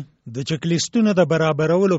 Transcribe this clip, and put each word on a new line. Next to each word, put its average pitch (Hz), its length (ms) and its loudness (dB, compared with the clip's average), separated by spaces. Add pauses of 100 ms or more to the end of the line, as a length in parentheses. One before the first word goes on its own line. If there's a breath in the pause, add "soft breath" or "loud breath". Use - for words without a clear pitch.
(360)
د 135 140 -8
چیک 156 220 -6
لیستونو 208 460 0
د 170 140 4
برابرولو 160 680 2